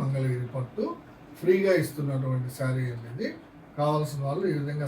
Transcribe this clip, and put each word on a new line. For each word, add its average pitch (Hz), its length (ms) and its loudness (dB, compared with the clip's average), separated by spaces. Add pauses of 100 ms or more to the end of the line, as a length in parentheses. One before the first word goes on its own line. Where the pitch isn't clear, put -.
మంగళగిరి 131 540 0
పట్టు, 131 300 -4 (560)
ఫ్రీగా 190 320 6 (100)
ఇస్తున్నటువంటి 131 760 -2
శారీ 131 260 0 (100)
అండి 117 200 -10
ఇది. 220 140 -2 (500)
కావాల్సిన 147 500 2
వాళ్ళు 170 240 0
ఈ - 80 2
విధంగా 147 280 -2